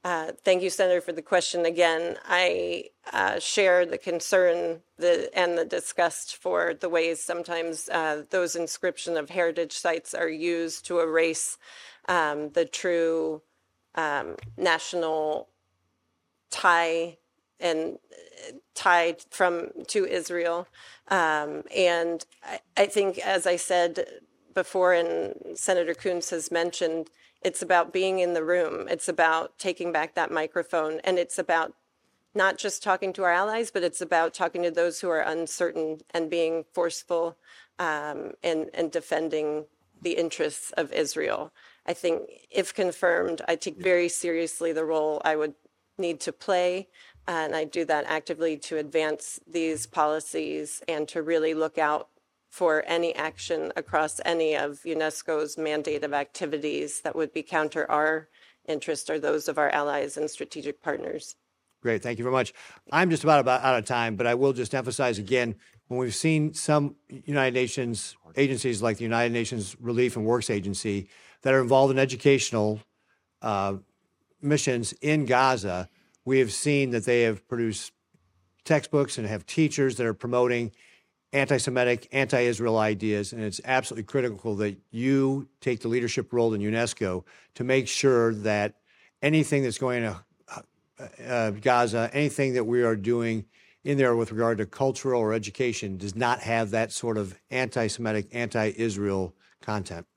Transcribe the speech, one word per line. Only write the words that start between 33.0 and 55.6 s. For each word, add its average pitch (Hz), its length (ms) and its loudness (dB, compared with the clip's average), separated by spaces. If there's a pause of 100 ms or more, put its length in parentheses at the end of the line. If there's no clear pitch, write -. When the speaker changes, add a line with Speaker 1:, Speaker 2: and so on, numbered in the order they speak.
Speaker 1:
to 196 100 -4
our 180 80 4
allies, 214 400 2
but 180 140 -2
it's 170 160 -2
about 170 340 2
talking 175 300 -2
to 170 60 2
those 170 300 0
who 180 100 -2
are 160 100 2
uncertain 160 800 -2 (100)
and 165 180 -2
being 165 440 0
forceful, 170 640 -2 (420)
um, 151 540 -4 (100)
and, 160 320 0
and 165 160 -2
defending 156 760 -2 (360)
the 170 100 -2
interests 156 600 -2
of 156 200 -4
Israel. - 600 -2 (340)
I 170 60 -4
think, 170 300 -2 (280)
if - 240 -2
confirmed, 175 720 0
I 170 80 0
take 165 240 -8
very 175 300 4
seriously 170 640 -2
the 160 120 -2
role 156 400 0
I 156 120 2
would 151 180 -2 (440)
need 170 220 -4
to 165 120 -6
play, 180 560 -2 (400)
and 160 260 -2
I 156 100 -2
do 160 200 -2
that 151 240 0
actively 156 500 -2
to 156 200 -8
advance 151 680 -4
these 165 400 -4
policies 156 1040 -4
and 151 200 -2
to 165 140 -6
really 160 320 0
look 156 240 -2
out 151 300 0 (400)
for 156 380 2
any 170 280 0
action 160 600 -4
across 156 480 0
any 160 320 2
of 143 300 -4
unesco's 156 720 -2
mandate 151 440 -2